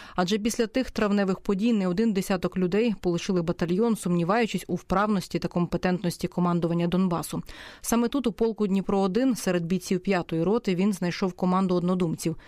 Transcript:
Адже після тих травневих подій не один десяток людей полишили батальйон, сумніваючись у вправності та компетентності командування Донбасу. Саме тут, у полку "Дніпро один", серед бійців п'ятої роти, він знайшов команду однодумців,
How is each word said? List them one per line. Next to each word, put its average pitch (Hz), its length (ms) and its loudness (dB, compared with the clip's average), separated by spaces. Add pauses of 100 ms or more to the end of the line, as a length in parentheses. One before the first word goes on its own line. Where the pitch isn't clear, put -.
(160)
Адже 185 220 0
після 220 300 0
тих 254 240 -2
травневих 202 480 0
подій 208 340 0
не 196 140 0
один 208 260 0
десяток 185 440 -2
людей 196 440 2
полишили 175 400 0
батальйон, 185 540 0
сумніваючись 185 720 0
у - 80 -4
вправності 196 640 0
та - 80 -4
компетентності 175 800 -2
командування 170 600 0
Донбасу. 175 560 -2 (380)
Саме 233 260 2
тут, 247 200 -2
у 214 40 -2
полку 214 360 0
"Дніпро 196 320 0
один", 214 360 2
серед 180 300 0
бійців 185 340 0
п'ятої 170 440 0
роти, 202 320 0
він 196 180 2
знайшов 180 400 -2
команду 185 420 2
однодумців, 175 600 0 (120)